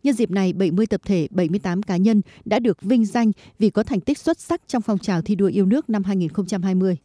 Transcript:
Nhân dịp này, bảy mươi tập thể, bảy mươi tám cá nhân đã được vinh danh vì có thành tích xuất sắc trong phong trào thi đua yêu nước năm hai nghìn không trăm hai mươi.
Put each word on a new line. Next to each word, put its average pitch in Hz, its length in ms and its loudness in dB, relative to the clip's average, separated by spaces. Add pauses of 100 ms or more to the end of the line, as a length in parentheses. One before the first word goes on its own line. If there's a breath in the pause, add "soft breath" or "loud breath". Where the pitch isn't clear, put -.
Nhân 269 120 2
dịp 214 160 0
này, 190 220 0
bảy 180 180 0
mươi 208 160 2
tập 196 180 -2
thể, 175 260 0
bảy 175 180 0
mươi 185 100 -2
tám 190 240 -4
cá 185 140 -2
nhân 208 260 4 (220 loud breath)
đã - 140 0
được 233 240 0
vinh 220 240 2
danh 220 260 2 (260 loud breath)
vì 202 120 4
có 214 120 0
thành 214 180 -2
tích - 180 -4
xuất - 220 -2
sắc - 260 -4
trong 240 160 -4
phong 208 160 -2
trào 175 240 -2
thi 208 120 -2
đua 190 140 2
yêu 190 180 2
nước 247 240 0
năm 208 140 0
hai 196 120 -2
nghìn 175 120 -2
không 190 180 -4
trăm 190 160 -4
hai 190 120 0
mươi. 185 300 2